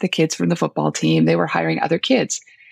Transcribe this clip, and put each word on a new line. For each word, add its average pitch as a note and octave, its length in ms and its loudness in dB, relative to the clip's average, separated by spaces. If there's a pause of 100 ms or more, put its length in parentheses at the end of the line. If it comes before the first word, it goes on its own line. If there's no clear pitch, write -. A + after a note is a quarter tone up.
the F3+ 80 0
kids D#3+ 260 0
from E3+ 140 -2
the E3+ 80 0
football D3+ 360 -2
team. D#3+ 320 2
They E3 120 4
were E3+ 100 0
hiring D#3+ 340 -2
other E3 180 0
kids. - 420 0 (320)